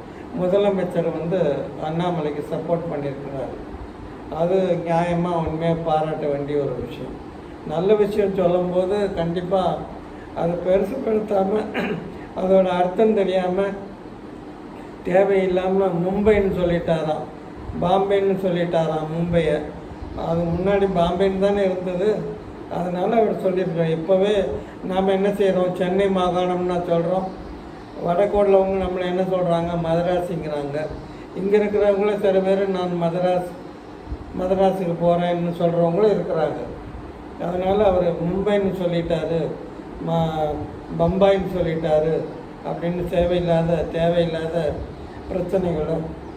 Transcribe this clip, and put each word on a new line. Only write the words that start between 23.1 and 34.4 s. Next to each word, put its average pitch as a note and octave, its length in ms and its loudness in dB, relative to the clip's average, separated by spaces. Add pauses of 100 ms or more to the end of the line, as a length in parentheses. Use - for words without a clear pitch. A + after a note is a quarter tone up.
அவர் G3 300 2
சொல்லியிருக்காரு. E3+ 440 0
இப்பவே F#3+ 540 2 (400)
நாம F#3+ 280 2
என்ன F#3+ 160 4
செய்றோம்? F#3 500 2
சென்னை F#3+ 300 2
மாகாணம்னா F3+ 840 0
சொல்றோம், E3+ 380 2 (760)
வடக்கு G3+ 400 4
உள்ளவங்க G3 380 4
நம்மளை F3+ 240 -2
என்ன F3+ 160 0
சொல்றாங்க? F3 460 2 (160)
மதராசிங்கிறாங்க. D#3 1040 -2 (480)
இங்க G3 220 2
இருக்கிறவங்கள G3+ 600 2
சில F#3+ 200 4
பேர் G3 300 2
நான் F3+ 320 -2
மதராஸ் F3+ 600 0 (800)
மதராஸுக்கு F#3 560 2 (100)